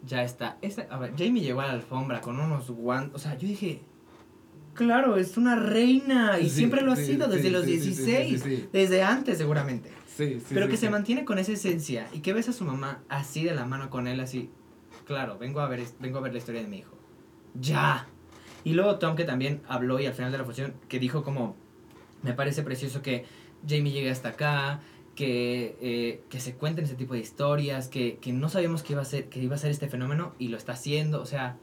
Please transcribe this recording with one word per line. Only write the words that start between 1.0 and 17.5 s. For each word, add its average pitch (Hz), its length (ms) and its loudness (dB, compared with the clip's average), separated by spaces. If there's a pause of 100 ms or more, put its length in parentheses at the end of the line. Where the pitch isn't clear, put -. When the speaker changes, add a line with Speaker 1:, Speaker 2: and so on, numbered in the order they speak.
Speaker 1:
Jamie 220 240 2
llegó 127 180 0
a 139 60 -2
la 135 60 -2
alfombra 123 480 -4
con 120 200 -6
unos 143 300 -2
guan-, 123 440 -2
o 139 40 -8
sea, 143 180 -6
yo 175 120 -4
dije, 196 340 -4 (920)
"Claro, 233 420 6
es 185 200 2
una 240 200 6
reina", 233 840 6
y - 80 6
Speaker 2:
Sí, 135 100 2
Speaker 1:
siempre 247 240 6
lo 262 100 6
ha 247 40 4
Speaker 2:
sí, 147 100 2
Speaker 1:
sido, 269 220 4
Speaker 2:
sí, 190 80 4
Speaker 1:
desde 185 140 4
los 180 140 4
Speaker 2:
sí, - 80 2
sí, 170 60 4
sí, 151 120 0
Speaker 1:
dieciséis, 226 520 2
Speaker 2:
sí, 135 140 0
sí. - 160 -6
Speaker 1:
desde 190 300 6
antes 226 360 2
seguramente. 143 520 0 (160)
Speaker 2:
Sí, 135 340 -4
sí, 120 140 -14
Speaker 1:
Pero 190 120 4
Speaker 2:
sí, - 40 2
Speaker 1:
que 240 60 2
Speaker 2:
sí. 220 100 2
Speaker 1:
se 208 40 2
mantiene 220 340 0
con 202 140 0
esa 190 140 0
esencia 160 600 -2
y 156 80 -8
que 175 120 0
ves 226 160 0
a 247 40 -2
su 202 120 -4
mamá 139 440 -4
así 143 360 -4
de 170 100 0
la 127 120 -2
mano 135 240 -6
con 123 160 -4
él, 127 140 -4
así, 127 300 -6 (540)
"Claro, 131 340 -6
vengo 139 220 -4
a 143 80 0
ver 123 120 -4
es-, 120 200 -10
vengo 127 180 -6
a 131 40 -6
ver 127 100 -4
la 120 60 -6
historia 113 240 -6
de 107 60 -8
mi 98 100 -10
hijo". - 180 -18 (640)